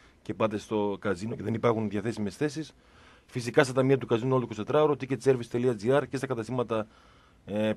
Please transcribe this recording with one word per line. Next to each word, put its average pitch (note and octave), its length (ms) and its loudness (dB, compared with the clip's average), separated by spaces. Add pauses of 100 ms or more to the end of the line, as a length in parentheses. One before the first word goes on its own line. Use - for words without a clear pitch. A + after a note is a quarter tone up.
(220)
και G#2 120 -10
πάτε G#2+ 240 0
στο G#2 420 -2
καζίνο G#2 340 -4
και - 80 -12
δεν A2+ 120 -4
υπάρχουν A2+ 340 0
διαθέσιμες G#2 480 -4
θέσεις. D3 360 -4 (580)
Φυσικά A#2+ 340 2
στα B2+ 80 -6
ταμεία C3 260 4
του A2+ 80 -6
καζίνου A#2 240 2
όλο C3 80 4
το A#2+ 60 0
είκοσι A2 220 -6
τετράωρο, D3 340 4
ticketservice.gr B2 1080 0
και C#3 60 -6
στα C3+ 100 -4
καταστήματα, A2+ 600 -2 (600)
ε, G#2+ 300 -2